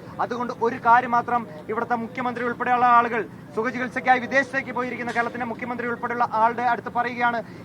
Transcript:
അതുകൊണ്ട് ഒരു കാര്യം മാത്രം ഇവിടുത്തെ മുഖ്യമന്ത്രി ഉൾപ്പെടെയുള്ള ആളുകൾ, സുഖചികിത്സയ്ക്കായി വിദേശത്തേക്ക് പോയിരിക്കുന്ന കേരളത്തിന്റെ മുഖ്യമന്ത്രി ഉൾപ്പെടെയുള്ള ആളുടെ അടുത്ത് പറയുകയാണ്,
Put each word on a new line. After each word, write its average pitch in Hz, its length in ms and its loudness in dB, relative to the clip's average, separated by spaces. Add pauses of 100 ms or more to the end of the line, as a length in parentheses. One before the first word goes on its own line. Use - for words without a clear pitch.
(200)
അതുകൊണ്ട് 240 320 -4 (100)
ഒരു 240 140 2
കാര്യം 240 340 6
മാത്രം 240 360 0 (220)
ഇവിടുത്തെ 220 260 -2
മുഖ്യമന്ത്രി 233 500 -4
ഉൾപ്പെടെയുള്ള 240 420 2
ആളുകൾ, 240 380 6 (320)
സുഖചികിത്സയ്ക്കായി 247 640 0
വിദേശത്തേക്ക് 262 540 0
പോയിരിക്കുന്ന 240 400 -4
കേരളത്തിന്റെ 240 340 -2
മുഖ്യമന്ത്രി 240 420 -6
ഉൾപ്പെടെയുള്ള 240 440 0
ആളുടെ 226 300 2
അടുത്ത് 233 260 0
പറയുകയാണ്, 240 540 0 (220)